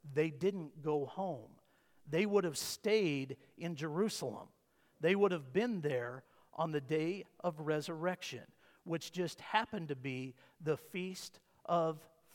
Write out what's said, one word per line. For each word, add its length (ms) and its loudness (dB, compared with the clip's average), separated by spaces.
They 160 4
didn't 540 -2
go 240 0
home. 420 -4
They 200 2
would 160 6
have 160 -2
stayed 760 2
in 180 -4
Jerusalem. 760 -2
They 140 8
would 160 6
have 200 -2
been 300 2
there 420 -2
on 180 0
the 100 2
day 440 0
of 220 -2
resurrection, 800 -2
which 280 -4
just 300 -4
happened 460 -2
to 80 -4
be 400 -6
the 160 0
Feast 640 -8
of 320 2